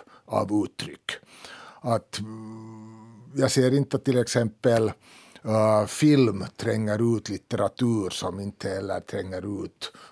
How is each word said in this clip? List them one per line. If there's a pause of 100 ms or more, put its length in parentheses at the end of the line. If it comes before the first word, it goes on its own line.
(240)
av
uttryck. (720)
Att,
mm, (140)
jag
ser
inte
att
till
exempel, (520)
eh,
film (120)
tränger
ut
litteratur
som
inte,
eller
tränger
ut (200)